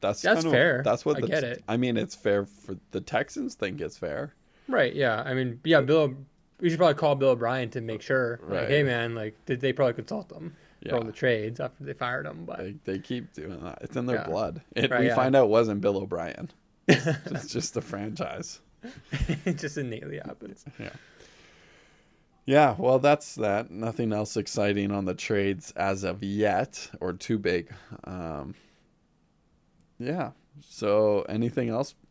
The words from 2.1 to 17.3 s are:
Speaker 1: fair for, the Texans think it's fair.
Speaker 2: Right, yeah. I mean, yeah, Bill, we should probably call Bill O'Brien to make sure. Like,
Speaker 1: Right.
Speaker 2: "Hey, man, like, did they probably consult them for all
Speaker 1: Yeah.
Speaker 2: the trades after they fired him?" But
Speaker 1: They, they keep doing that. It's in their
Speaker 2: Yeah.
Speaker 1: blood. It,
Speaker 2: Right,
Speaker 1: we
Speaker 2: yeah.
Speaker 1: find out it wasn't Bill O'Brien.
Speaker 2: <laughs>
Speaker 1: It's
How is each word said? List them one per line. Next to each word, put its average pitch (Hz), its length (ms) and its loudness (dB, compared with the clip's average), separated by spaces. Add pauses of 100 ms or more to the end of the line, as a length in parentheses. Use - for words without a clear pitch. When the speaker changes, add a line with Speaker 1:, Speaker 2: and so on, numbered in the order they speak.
Speaker 1:
fair 101 300 2
for, - 300 -14 (140)
the 95 100 -4
Texans 240 540 -4
think - 260 -4
it's - 160 -6
fair. 92 380 -6 (340)
Speaker 2:
Right, 214 260 2
yeah. 120 300 2
I 131 100 -2
mean, 127 300 -2
yeah, 156 160 6
Bill, 143 340 4 (460)
we 175 100 2
should 160 80 0
probably 160 160 6
call 147 200 2
Bill 135 160 4
O'Brien 120 400 0
to 127 100 -8
make 113 220 -6
sure. 123 400 0
Like, 85 80 -10 (120)
Speaker 1:
Right. - 60 -2
Speaker 2:
"Hey, 147 140 4
man, 117 320 0
like, 107 220 -6 (100)
did 123 140 -2
they 135 120 2
probably 127 220 2
consult - 340 -8
them 165 280 -14 (280)
for - 100 -4
all 120 60 0
Speaker 1:
Yeah. 113 60 -4
Speaker 2:
the 107 60 -8
trades 120 480 0
after 139 240 -8
they 139 100 -10
fired 135 320 -4
him?" 165 180 -12
But - 140 -10
Speaker 1:
They, 95 160 -8 (100)
they 98 140 -4
keep - 340 -8
doing 76 300 -12
that. 85 200 -12
It's - 140 -10
in 123 100 -2
their 123 120 0
Speaker 2:
Yeah. - 80 -6
Speaker 1:
blood. 87 360 -2 (120)
It, 123 160 2
Speaker 2:
Right, 123 100 2
Speaker 1:
we 131 60 4
Speaker 2:
yeah. 120 80 4
Speaker 1:
find 131 220 4
out 131 80 10
it 104 60 6
wasn't 110 320 4
Bill 98 160 2
O'Brien. 87 520 -6 (180)
Speaker 2:
<laughs> - 200 -12
Speaker 1:
It's 147 640 2